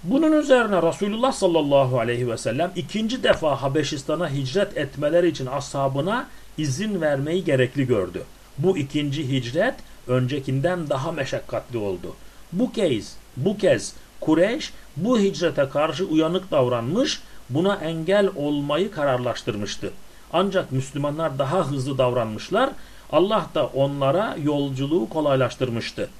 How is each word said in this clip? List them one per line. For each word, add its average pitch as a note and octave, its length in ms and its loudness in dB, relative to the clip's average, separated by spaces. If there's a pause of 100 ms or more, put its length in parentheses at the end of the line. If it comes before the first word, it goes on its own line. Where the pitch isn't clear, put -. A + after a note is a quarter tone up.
Bunun D#4 300 4
üzerine B3 500 4
Resulullah G#3 500 2
sallallahu C#3+ 640 4
aleyhi A#2+ 320 0
ve A2+ 80 -4
sellem D3+ 380 -2
ikinci G#3+ 460 -2
defa D#3 400 4
Habeşistan'a D3 680 -2
hicret C#3 460 0
etmeleri D3+ 520 2
için C3+ 180 -4
ashabına C#3 800 -2 (320)
izin E3 420 -2
vermeyi D#3 440 0
gerekli C3+ 420 2
gördü. F#2 360 -2 (360)
Bu F3 200 2
ikinci D3 500 -2
hicret C3+ 460 0 (340)
öncekinden C3+ 840 0
daha C#3+ 220 -2
meşakkatli - 680 -4
oldu. F#2 380 -6 (360)
Bu A3 200 0
kez, D3 440 0 (200)
bu G3 220 0
kez - 360 2 (260)
Kureyş F#3 520 2 (240)
bu A3+ 220 2
hicrete D#3 500 2
karşı D3+ 360 0
uyanık D#3+ 460 0
davranmış, B2+ 680 2 (300)
buna F3+ 240 2
engel E3 640 0
olmayı D3 540 0
kararlaştırmıştı. A#2+ 1000 -2 (400)
Ancak F3+ 400 0
Müslümanlar C#3+ 680 -2
daha D3 280 0
hızlı C3+ 320 -4
davranmışlar. B2+ 720 0 (420)
Allah F3 420 2
da D3 120 2
onlara C#3 760 0
yolculuğu C#3+ 680 0
kolaylaştırmıştı. B2+ 1120 0